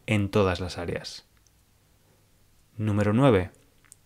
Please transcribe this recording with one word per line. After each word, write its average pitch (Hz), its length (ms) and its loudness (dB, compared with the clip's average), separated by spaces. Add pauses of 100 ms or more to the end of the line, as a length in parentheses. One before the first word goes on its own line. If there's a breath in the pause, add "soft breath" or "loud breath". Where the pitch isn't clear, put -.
en 101 220 0
todas 95 320 2
las 92 180 -8
áreas. - 480 -10 (1500)
Número 104 360 0
nueve, 110 380 4 (560)